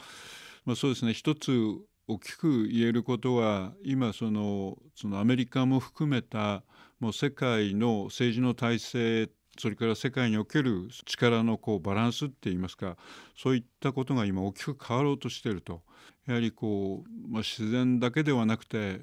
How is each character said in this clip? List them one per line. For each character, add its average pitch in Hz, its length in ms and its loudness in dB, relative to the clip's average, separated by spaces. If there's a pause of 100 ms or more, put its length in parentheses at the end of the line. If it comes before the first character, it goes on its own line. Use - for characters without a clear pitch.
(640)
ま 123 100 -2
あ、 - 20 -2
そ 147 120 0
う - 40 4
で - 60 0
す - 60 -2
ね、 113 100 2
一 156 200 0
つ - 160 -4 (560)
大 110 120 -4
き - 140 -14
く 127 360 2
言 117 200 2
え 117 40 2
る 117 100 2
こ 123 160 -2
と 127 160 0
は、 104 380 2 (100)
今 131 300 0
そ 113 180 -4
の、 101 480 -2 (160)
そ - 140 -8
の 98 100 -2
ア 104 60 0
メ 123 120 4
リ 123 100 0
カ 131 200 0
も 131 140 4
含 - 280 -6
め 127 140 0
た 104 400 -2 (380)
も 113 100 0
う - 20 -6
世 143 180 -2
界 110 440 0
の 107 300 2
政 113 320 0
治 123 40 0
の 123 140 2
体 117 240 0
制、 113 520 0 (280)
そ 123 100 -4
れ 104 60 -2
か 117 120 -2
ら 113 100 2
世 131 160 -2
界 123 180 2
に 107 80 2
お 107 60 0
け 151 180 2
る 104 260 0 (160)
力 117 380 4
の 113 160 2
こ 107 180 -2
う 92 40 -2
バ 98 140 -2
ラ 110 120 2
ン 120 60 2
ス 151 140 -6
っ - 20 -6
て - 200 -8
い 98 40 0
い 90 60 -2
ま 92 100 -4
す - 80 -14
か、 90 200 -8 (400)
そ - 140 0
う 131 60 4
い 120 40 2
っ 117 40 -14 (160)
た 139 120 -2
こ 131 120 -2
と 139 100 0
が 120 100 2
今 95 180 0
大 98 100 -2
き - 100 -14
く 143 180 -6
変 - 160 -2
わ 131 60 4
ろ 143 100 2
う 131 60 -2
と 123 100 -6
し - 140 -8
て 123 60 -2
い 107 60 0
る 87 80 -6
と。 85 200 -10 (460)
や 127 60 0
は 120 60 2
り 113 120 0
こ 98 520 -4
う、 - 240 -14
ま 110 120 -2
あ、 - 20 -4
自 107 260 -4
然 127 300 4
だ 120 140 2
け 151 100 2
で 151 80 2
は 120 160 4
な 110 100 4
く - 80 -14
て、 101 380 -4